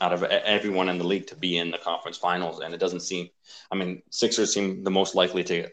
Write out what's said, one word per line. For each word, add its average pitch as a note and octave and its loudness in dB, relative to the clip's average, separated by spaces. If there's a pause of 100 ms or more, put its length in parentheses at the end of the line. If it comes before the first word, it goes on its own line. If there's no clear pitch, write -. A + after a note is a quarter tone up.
out F2 2
of F2 0
e-, - 2
everyone G2+ 2
in F2+ 0
the F2 0
league F#2 0
to D#2+ -14
be F2 0
in E2+ -2
the E2+ -6
conference E2 -6
finals, F2 -2
and D#2+ -8
it E2 -6
doesn't F2+ 0
seem, F2 -6 (420)
I F#2+ -4
mean, F#2 -4
Sixers - 2
seem F#2+ -2
the F#2+ 0
most F#2+ 4
likely F2+ 4
to E2+ -2